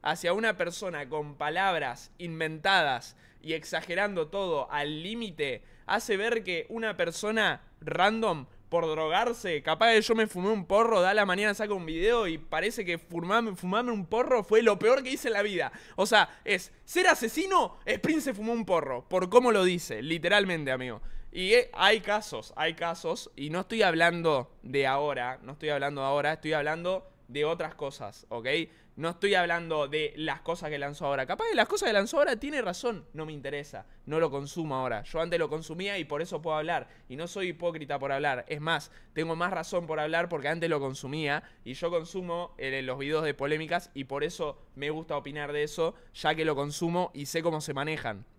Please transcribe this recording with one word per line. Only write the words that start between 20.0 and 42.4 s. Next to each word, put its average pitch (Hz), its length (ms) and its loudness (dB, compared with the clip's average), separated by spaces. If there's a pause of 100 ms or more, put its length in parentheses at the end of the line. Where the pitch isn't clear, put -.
literalmente, 170 680 0
amigo. 127 300 -6 (280)
Y, 185 220 0
eh, 240 220 4
hay 202 260 4
casos, 208 560 -4
hay 160 180 0
casos, 170 640 -4
y 147 140 -8
no 175 100 -2
estoy 220 220 0
hablando 165 800 4
de 135 240 2
ahora, 131 560 -2
no 131 100 -14
estoy 151 160 -6
hablando 143 320 -2
de 135 60 -2
ahora, 143 280 2
estoy 156 200 -4
hablando 165 560 -2 (180)
de 143 160 -2
otras 160 300 -2
cosas, 135 560 -10
¿ok? 117 160 -6 (480)
No 156 140 -4
estoy 196 240 0
hablando 170 560 2
de 151 280 -2
las 151 260 -4
cosas 165 260 -4
que 151 80 -4
lanzó 143 300 -6
ahora. 135 180 0
Capaz 440 240 -4
que 440 80 0
las 226 100 6
cosas 403 200 0
que - 80 2
lanzó 202 240 2
ahora 285 180 4
tiene 277 240 -4
razón, 190 540 -4
no 156 100 -8
me 156 80 -10
interesa, 143 540 -10 (180)
no 156 160 0
lo 160 100 4
consumo 143 440 -4
ahora. 123 300 -2
Yo - 180 -6
antes 170 160 0
lo 156 100 0
consumía 165 480 -6
y 170 80 -4
por 147 160 -4
eso 170 220 -6
puedo 156 160 -2
hablar, 156 300 -2 (200)
y 123 80 -12
no 165 100 -8
soy 185 220 -4
hipócrita 160 500 -4
por 139 140 -2
hablar. 135 360 0
Es 147 120 -6
más, 160 300 -2 (240)
tengo 165 200 -2
más 175 160 0
razón 170 360 -2
por 156 120 -2
hablar 165 300 0
porque 147 200 -4
antes 165 200 0
lo 156 100 2
consumía, 143 640 -4 (220)
y 120 80 -10
yo 170 160 -4
consumo, 175 680 -4